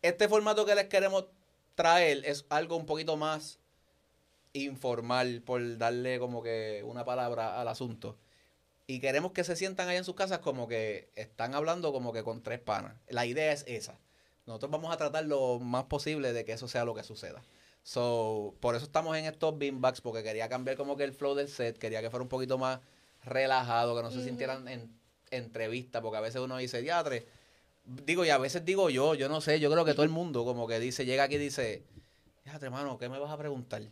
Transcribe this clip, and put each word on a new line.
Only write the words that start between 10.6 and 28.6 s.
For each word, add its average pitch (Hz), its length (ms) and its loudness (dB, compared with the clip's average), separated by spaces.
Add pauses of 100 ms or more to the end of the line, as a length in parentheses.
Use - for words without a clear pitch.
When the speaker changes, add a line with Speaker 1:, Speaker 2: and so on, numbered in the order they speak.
Speaker 1:
que 110 480 -2
están 117 400 -6
hablando 160 380 0
como 123 180 -2
que 113 120 -4
con 113 200 -6
tres 117 160 -6
panas. 104 340 -4 (140)
La 120 180 0
idea 147 280 0
es 143 140 -4
esa. 117 300 -10 (480)
Nosotros 120 260 -8
vamos 165 220 -2
a 156 40 -2
tratar 156 280 0
lo 131 340 2
más 123 260 0
posible 143 480 -2
de 117 100 -2
que 110 100 -6
eso 120 140 -8
sea 120 160 0
lo 117 100 0
que 107 100 -8
suceda. 90 380 -14 (420)
So, 110 760 0
por 120 160 2
eso 120 100 -4
estamos 160 320 0
en 156 80 -4
estos 156 320 0
beanbags, 131 440 0
porque 113 220 -6
quería 110 260 -4
cambiar 127 260 -2
como 139 220 -4
que 143 60 0
el 135 100 -2
flow 139 220 -2
del 143 120 0
set, 117 300 -4
quería 110 240 -4
que 113 80 -4
fuera 123 140 -4
un 127 60 -6
poquito 131 280 0
más 131 220 0 (440)
relajado, 123 720 2
que 117 80 -2
no 117 80 -6
se 127 60 -6
Speaker 2:
Ujú. 127 100 -4
Speaker 1:
sintieran 131 400 -6
en 117 240 -12 (400)
entrevista, 117 680 -4
porque 110 160 -4
a 107 40 -2
veces 117 200 -4
uno 127 160 -4
dice, 123 240 -4
"Diatre", 147 440 -2 (600)
digo, 143 400 0
y 160 40 4
a 143 80 8
veces 139 280 0